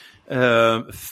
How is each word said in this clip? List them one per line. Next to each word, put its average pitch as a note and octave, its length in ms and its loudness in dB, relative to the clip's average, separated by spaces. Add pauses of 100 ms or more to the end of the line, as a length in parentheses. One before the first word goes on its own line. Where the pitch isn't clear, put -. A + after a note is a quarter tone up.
(300)
eh, A#2 500 2 (320)